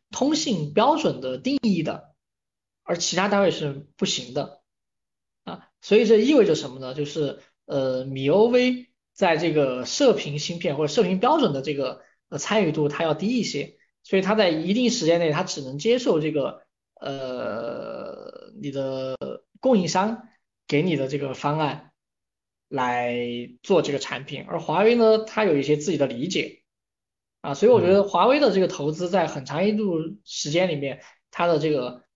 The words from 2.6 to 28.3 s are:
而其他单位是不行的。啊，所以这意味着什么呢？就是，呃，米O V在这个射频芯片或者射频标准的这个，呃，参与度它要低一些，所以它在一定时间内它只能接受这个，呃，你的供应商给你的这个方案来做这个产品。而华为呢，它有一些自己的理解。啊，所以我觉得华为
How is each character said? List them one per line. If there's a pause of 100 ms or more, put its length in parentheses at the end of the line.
而
其
他
单
位
是 (120)
不
行
的。 (840)
啊， (120)
所
以
这
意
味
着
什
么
呢？
就
是， (260)
呃，
米
O
V (260)
在
这
个
射
频
芯
片
或
者
射
频
标
准
的
这
个， (260)
呃，
参
与
度
它
要
低
一
些， (240)
所
以
它
在
一
定
时
间
内
它
只
能
接
受
这
个， (360)
呃，
你
的 (420)
供
应
商 (380)
给
你
的
这
个
方
案 (760)
来 (460)
做
这
个
产
品。
而
华
为
呢，
它
有
一
些
自
己
的
理
解。 (800)
啊，
所
以
我
觉
得
华
为